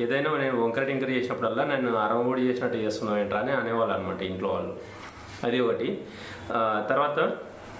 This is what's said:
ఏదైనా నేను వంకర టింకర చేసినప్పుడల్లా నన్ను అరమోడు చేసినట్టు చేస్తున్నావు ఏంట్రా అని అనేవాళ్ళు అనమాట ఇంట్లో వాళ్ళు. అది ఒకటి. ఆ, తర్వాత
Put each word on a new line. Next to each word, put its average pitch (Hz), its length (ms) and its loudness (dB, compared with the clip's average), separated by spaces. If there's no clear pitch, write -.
ఏదైనా 139 360 2
నేను 131 260 2
వంకర 117 220 2
టింకర 135 260 0
చేసినప్పుడల్లా 123 540 0
నన్ను 131 300 2
అరమోడు 120 460 2
చేసినట్టు 123 360 2
చేస్తున్నావు 107 440 0
ఏంట్రా 104 200 0
అని 131 120 0
అనేవాళ్ళు 117 420 2
అనమాట 95 280 -2
ఇంట్లో 95 260 -2
వాళ్ళు. 87 280 -2
అది 123 160 2
ఒకటి. 123 400 0
ఆ, 107 380 2
తర్వాత 143 280 2